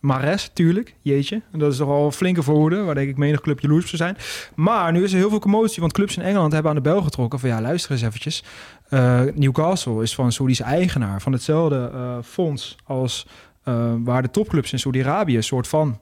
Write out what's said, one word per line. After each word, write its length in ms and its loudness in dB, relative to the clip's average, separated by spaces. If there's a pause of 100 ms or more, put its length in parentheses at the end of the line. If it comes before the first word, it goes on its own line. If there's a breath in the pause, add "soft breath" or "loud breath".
Mahrez, 520 0
tuurlijk. 480 2
Jeetje. 420 0 (100)
En 60 -6
dat 140 2
is 60 -4
toch 100 -2
al 180 2
een 60 0
flinke 300 0
voorhoede, 400 2
waar 120 -2
denk 140 -2
ik 80 -6
menig 240 2
club 200 -2
jaloers 220 2
op 60 -6
zou 140 -4
zijn. 140 -4 (380 loud breath)
Maar 380 2
nu 120 2
is 80 0
er 60 2
heel 100 4
veel 100 0
commotie, 420 2
want 120 0
clubs 240 0
in 60 -6
Engeland 300 2
hebben 180 2
aan 60 0
de 60 -2
bel 200 2
getrokken 360 -2
van, 100 -2
"Ja, 120 0
luister 320 -4
eens 100 -2
eventjes. 420 -6 (440 loud breath)
Eh, 320 4 (140)
Newcastle 680 0
is 120 -2
van 100 -2
een 80 2
Saoedische 320 0
eigenaar, 560 0
van 120 -2
hetzelfde, 640 0
eh, 300 -6
fonds 600 -4
als, 420 -4 (360 loud breath)
eh, 300 0 (120)
waar 180 0
de 80 -2
topclubs 420 0
in 60 -4
Saoedi-Arabië 580 0
een 60 2
soort 260 -4
van 340 0